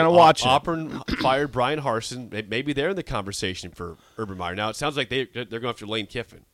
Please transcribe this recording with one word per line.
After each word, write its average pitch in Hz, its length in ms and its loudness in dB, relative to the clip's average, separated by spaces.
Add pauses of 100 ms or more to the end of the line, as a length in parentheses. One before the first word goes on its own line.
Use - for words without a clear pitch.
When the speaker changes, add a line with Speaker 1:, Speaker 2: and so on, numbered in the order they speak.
Speaker 1:
gonna 165 60 6
Speaker 2:
Au-, 175 80 8
Speaker 1:
watch 160 240 8
it. 123 60 2
Speaker 2:
Auburn 151 520 0
<clears throat> - 220 -4
fired 139 280 2
Brian 127 300 0
Harsin. 123 500 -4
May-, 107 120 -8
maybe 123 320 -4
they're 139 160 -2
in 196 60 -4
the 170 60 -6
conversation 95 680 -6
for 82 260 -12 (220)
Urban 98 180 -8
Meyer. 90 180 -4
Now, 104 140 -2
it 107 80 -8
sounds 147 220 -4
like 127 100 -4
they, 127 160 -2
they're 120 220 -10
going 113 220 -10
after 110 180 -8
Lane 107 200 -4
Kiffin, - 480 -12